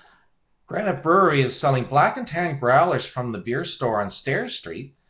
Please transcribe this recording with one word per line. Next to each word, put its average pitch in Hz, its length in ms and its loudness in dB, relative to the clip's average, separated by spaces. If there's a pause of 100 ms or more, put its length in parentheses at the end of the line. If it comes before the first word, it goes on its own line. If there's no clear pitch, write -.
(680)
Granite 180 380 -4
Brewery 160 400 4
is 123 160 -4
selling 131 260 2
Black 170 320 2
and 247 80 -8
Tan 160 340 -4
Growlers 131 540 4
from 123 200 -6
the 104 40 -6
beer 120 280 -4
store 113 360 -2
on 98 80 -4
Stair 190 400 -6
Street. 92 460 -12 (140)